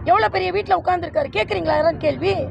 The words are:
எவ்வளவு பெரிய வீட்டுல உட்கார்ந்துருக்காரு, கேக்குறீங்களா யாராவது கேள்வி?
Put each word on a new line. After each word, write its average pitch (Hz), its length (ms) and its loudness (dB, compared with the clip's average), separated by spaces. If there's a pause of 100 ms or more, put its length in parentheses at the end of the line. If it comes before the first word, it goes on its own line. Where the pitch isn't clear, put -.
எவ்வளவு 403 280 4
பெரிய 370 200 0
வீட்டுல 392 280 0
உட்கார்ந்துருக்காரு, 330 500 -2
கேக்குறீங்களா 339 460 0
யாராவது 311 220 2
கேள்வி? 349 360 0 (160)